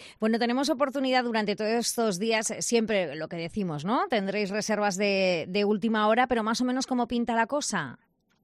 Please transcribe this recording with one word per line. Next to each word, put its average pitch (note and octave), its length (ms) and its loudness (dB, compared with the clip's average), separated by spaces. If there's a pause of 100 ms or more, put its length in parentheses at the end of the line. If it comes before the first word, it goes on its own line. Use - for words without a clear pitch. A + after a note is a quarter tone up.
(180)
Bueno, A3 220 2
tenemos A#3+ 280 0
oportunidad C4 540 0
durante A3 320 0
todos G#3+ 160 -2
estos A3+ 480 0
días, A3 320 0
eh, F3+ 100 -8
siempre G3+ 540 0
lo D#3 140 -8
que - 80 -8
decimos, E3 480 -4
¿no? C#4+ 260 0
Tendréis G3 400 0
reservas G#3 460 0
de, F#3+ 520 2
de G3+ 160 0
última G#3+ 440 2
hora, A#3+ 180 4
pero A#3 160 2
más A3 180 0
o B3 40 0
menos, B3+ 240 -2
¿cómo A#3+ 180 0
pinta A#3 300 0
la A3+ 100 2
cosa? F3+ 540 -4 (440)